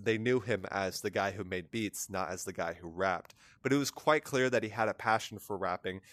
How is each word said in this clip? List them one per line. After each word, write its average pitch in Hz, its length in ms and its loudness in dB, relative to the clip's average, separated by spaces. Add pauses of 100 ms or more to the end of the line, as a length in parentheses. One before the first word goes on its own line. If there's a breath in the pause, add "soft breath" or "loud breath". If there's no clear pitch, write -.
they 113 160 2
knew 123 220 4
him 98 320 0
as 95 280 -2
the 104 100 -2
guy 98 200 2
who 95 140 -6
made 90 260 -6
beats, 110 400 -4
not 92 180 -2
as 92 160 -6
the 95 80 -6
guy 85 220 -2
who 82 140 -14
rapped. 90 480 0 (260 loud breath)
But 131 100 2
it 143 40 8
was 139 160 0
quite 151 320 2
clear 131 260 2
that 113 140 4
he 110 40 -2
had 107 200 0
a 98 60 0
passion 110 440 0
for 101 180 -6
rapping, 92 440 -4 (120)